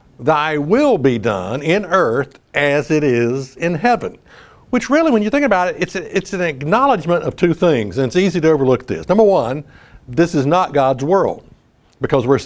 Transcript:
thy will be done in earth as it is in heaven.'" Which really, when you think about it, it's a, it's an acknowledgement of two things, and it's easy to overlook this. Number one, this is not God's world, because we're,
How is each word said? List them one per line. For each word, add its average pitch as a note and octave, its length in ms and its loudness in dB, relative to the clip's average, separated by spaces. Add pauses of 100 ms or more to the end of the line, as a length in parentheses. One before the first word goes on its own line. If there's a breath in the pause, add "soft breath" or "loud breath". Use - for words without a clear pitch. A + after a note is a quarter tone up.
(200 soft breath)
thy D3+ 380 0
will G#3+ 400 2
be B2+ 200 2
done G#2 440 -4
in F3+ 240 0
earth C#3 540 -2 (140)
as C#3+ 380 0
it D3+ 140 2
is B2 500 0
in E3+ 200 -4
heaven.'" A3+ 420 -2 (520 loud breath)
Which B3 200 -2
really, D#4 220 2
when G#3+ 120 2
you G#3+ 60 -2
think D4 160 0
about F#3 240 2
it, D3+ 100 -8
it's F3+ 160 -6
a, E3+ 220 -8
it's F#3 160 -4
an F3+ 80 -6
acknowledgement E3+ 840 0
of - 140 -6
two F3 160 2
things, A#2 440 0
and C3+ 100 0
it's A2+ 100 -4
easy F3+ 240 0
to D#3+ 100 4
overlook C3 340 2
this. E2+ 220 -6
Number G#3 160 4
one, D3 400 0 (460 soft breath)
this E3 260 0
is C3+ 100 2
not E3+ 280 2
God's C3+ 320 0
world, D#3 400 0 (560)
because B2+ 260 0
we're, C3+ 180 2